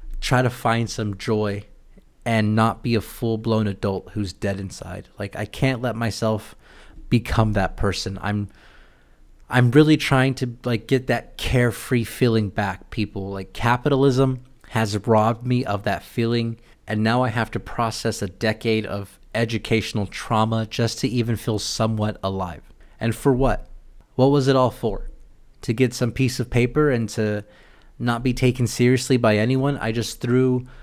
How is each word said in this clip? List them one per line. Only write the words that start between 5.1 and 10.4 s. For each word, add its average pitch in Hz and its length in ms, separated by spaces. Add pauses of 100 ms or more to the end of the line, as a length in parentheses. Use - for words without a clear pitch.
Like, 101 160
I 104 120
can't 131 360
let 113 140
myself 110 580 (560)
become 107 440
that 95 220
person. 98 460
I'm, 104 260 (1040)
I'm 123 220
really 151 240
trying 131 380
to, 123 300